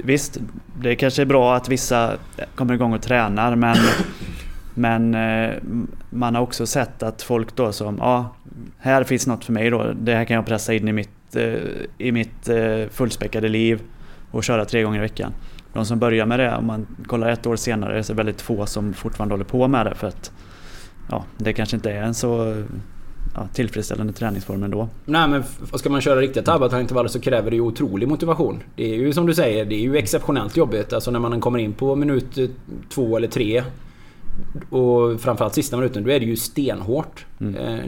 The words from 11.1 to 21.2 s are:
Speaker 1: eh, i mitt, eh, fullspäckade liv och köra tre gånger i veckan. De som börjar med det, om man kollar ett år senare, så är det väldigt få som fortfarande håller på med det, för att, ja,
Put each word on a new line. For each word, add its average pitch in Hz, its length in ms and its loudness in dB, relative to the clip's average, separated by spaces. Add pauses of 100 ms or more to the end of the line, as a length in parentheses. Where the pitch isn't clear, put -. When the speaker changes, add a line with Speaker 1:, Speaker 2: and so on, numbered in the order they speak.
Speaker 1:
eh, 117 160 2 (460)
i 123 140 0
mitt, 113 360 -2
eh, 113 420 2
fullspäckade 110 580 0
liv 110 320 4 (500)
och 110 140 -2
köra 113 200 2
tre 113 180 2
gånger 107 160 0
i 107 40 0
veckan. 110 300 -4 (400)
De 110 120 0
som 113 140 0
börjar 113 280 4
med 120 140 2
det, 120 160 2
om 113 100 0
man 110 200 -4 (200)
kollar 117 240 0
ett 117 160 -2
år 117 100 2
senare, 107 460 -2
så 110 100 -4
är - 20 -2
det 110 40 0
väldigt 107 220 -2
få 104 260 -2
som 107 280 -2
fortfarande 104 400 -4
håller 98 100 -2
på 127 240 2
med 123 180 4
det, - 80 -2
för - 120 -6
att, - 260 -8 (800)
ja, 101 140 -4 (120)